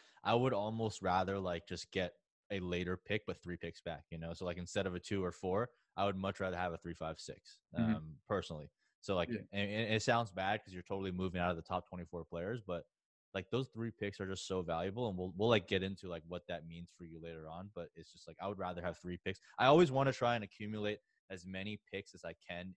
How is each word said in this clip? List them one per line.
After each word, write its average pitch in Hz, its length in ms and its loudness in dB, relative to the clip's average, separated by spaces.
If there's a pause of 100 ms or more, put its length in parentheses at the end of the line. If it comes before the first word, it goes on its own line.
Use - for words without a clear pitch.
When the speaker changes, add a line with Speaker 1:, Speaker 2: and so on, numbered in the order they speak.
(220)
Speaker 1:
I 113 120 4
would 123 180 6
almost 110 480 0
rather, 95 380 4
like, 90 280 -2
just - 240 -8
get 90 220 0 (400)
a 98 80 -2
later 90 380 0
pick, - 280 -2
but 87 160 -6
three 87 140 -6
picks 85 240 -8
back, 80 300 -8
you 82 80 -8
know? 82 160 -6
So, 92 100 -8
like, 87 140 -2
instead 92 280 0
of 90 80 -2
a 90 60 -2
two 98 240 0
or 87 80 0
four, 98 380 0 (260)
I 98 80 2
would 98 120 2
much 95 220 -2
rather 92 200 -2
have 90 160 0
a - 20 -6
three, 85 160 -6
five, 80 260 -6
six, - 400 -14 (160)
Speaker 2:
Mm-hmm. 113 200 2
Speaker 1:
um, 78 220 -8 (120)
personally. 85 420 -4 (300)
So, 101 140 -2
like, 92 160 2
Speaker 2:
Yeah. 110 80 -2 (140)
Speaker 1:
and, 101 180 0
and 107 240 2
it 107 80 4
sounds 117 280 4
bad 95 320 0
'cause 95 120 -16
you're 90 80 -8
totally 98 300 -2
moving 90 280 0
out 87 100 4
of 85 60 2
the 80 60 -8
top 90 260 -2
twenty-four 85 380 -8
players, 95 340 -4
but, 90 240 -4 (480)
like, 95 180 -4
those 131 180 0
three 113 220 -4
picks 101 300 -4
are 98 60 -2
just 95 200 -4
so 92 140 0
valuable, 92 480 0
and 95 80 -2
we'll, 92 180 -2
we'll, 104 140 4
like, 107 180 8
get 95 160 4
into, 95 260 -4
like, 82 200 -6
what 87 200 -6
that 85 180 -6
means 85 300 -12
for 87 80 -16
you 80 180 -12
later 80 260 -10
on, 92 260 -10
but 85 220 -8
it's 82 160 -16
just, - 160 -20
like, 82 100 -16
I 95 100 -4
would 101 100 -6
rather 87 240 -4
have 87 160 -2
three 90 180 -6
picks. - 240 -6 (180)
I 123 80 8
always 156 240 10
wanna 135 220 4
try 120 220 4
and 107 100 0
accumulate 104 540 -2 (320)
as 90 140 -10
many 95 340 -6 (140)
picks 98 220 -8
as 90 100 -16
I 82 100 -6 (140)
can 92 280 -8